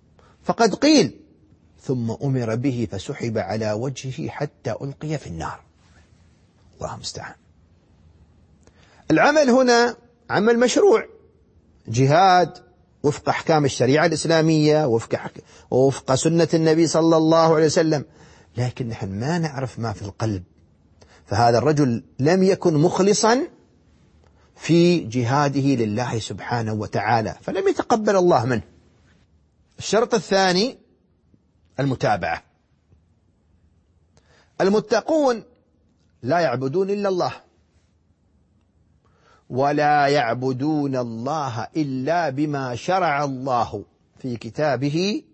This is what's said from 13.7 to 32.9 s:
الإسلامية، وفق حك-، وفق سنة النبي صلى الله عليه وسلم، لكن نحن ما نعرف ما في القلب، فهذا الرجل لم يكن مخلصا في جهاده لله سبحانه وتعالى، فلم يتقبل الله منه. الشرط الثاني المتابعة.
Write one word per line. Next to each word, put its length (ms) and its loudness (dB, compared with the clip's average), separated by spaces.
الإسلامية، 800 2
وفق 300 -2
حك-، 280 -12
وفق 440 2
سنة 380 2
النبي 340 2
صلى 300 4
الله 380 4
عليه 100 4
وسلم، 400 0
لكن 300 -4
نحن 320 -8
ما 180 -4
نعرف 420 -6
ما 140 -6
في 80 -14
القلب، 420 -6
فهذا 320 4
الرجل 460 0
لم 240 2
يكن 300 2
مخلصا 720 2
في 440 4
جهاده 640 0
لله 360 -4
سبحانه 540 -6
وتعالى، 680 -2
فلم 260 -4
يتقبل 480 0
الله 300 2
منه. 180 -2
الشرط 340 0
الثاني 640 0
المتابعة. 640 -2